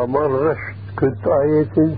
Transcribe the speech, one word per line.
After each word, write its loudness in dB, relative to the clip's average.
marrë 0
rësht -4
këtë 0
ajetin, 2